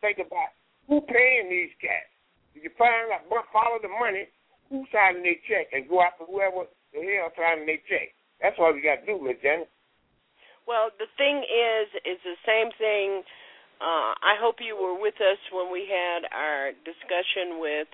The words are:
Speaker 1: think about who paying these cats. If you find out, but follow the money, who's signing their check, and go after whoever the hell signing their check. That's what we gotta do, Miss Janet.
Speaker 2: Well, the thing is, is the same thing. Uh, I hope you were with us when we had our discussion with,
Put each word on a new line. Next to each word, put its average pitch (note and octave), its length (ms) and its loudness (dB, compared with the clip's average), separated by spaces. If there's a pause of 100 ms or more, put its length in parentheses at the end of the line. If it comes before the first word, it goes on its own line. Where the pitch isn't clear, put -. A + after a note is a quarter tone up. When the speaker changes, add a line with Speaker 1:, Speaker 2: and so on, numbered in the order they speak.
Speaker 1:
think G3+ 160 0
about F3 320 -4 (320)
who D4 240 2
paying B3 400 4
these F3+ 320 -2
cats. - 320 -6 (460)
If D3+ 60 -18
you D#3+ 100 -14
find A#3 400 2
out, F3+ 160 -6
but A3 240 -2
follow A#3 240 4
the G#3+ 80 -6
money, G3+ 400 -4 (400)
who's C4+ 240 -10
signing F#3 320 4
their F3 240 0
check, F#3 240 -2
and C3 160 -4
go F3+ 160 4
after F3 240 0
whoever F#3 400 -2 (240)
the C#3+ 80 -10
hell F3+ 400 -2
signing E3 320 0
their D#3 160 -2
check. F3+ 240 -2 (320)
That's F#3+ 160 2
what E3 160 6
we C#3+ 80 -4
gotta D3 240 0
do, G#3 160 -2
Miss B2 160 -4
Janet. D3+ 320 0 (960)
Speaker 2:
Well, A3+ 320 0
the A3 80 -8 (100)
thing C#4+ 300 2
is, A3+ 400 2 (160)
is F3+ 240 -6
the F3 160 -8
same A3+ 320 0
thing. G3+ 480 0 (560)
Uh, D3 400 0
I G3+ 240 4
hope A#3 160 0
you A#3 160 -8
were F#3 240 -4
with G#3+ 240 -2
us G3 160 4 (160)
when F3+ 160 -4
we F#3 160 -6
had F3 480 -2
our C#3 480 -4
discussion F3 800 -4
with, D3+ 320 -4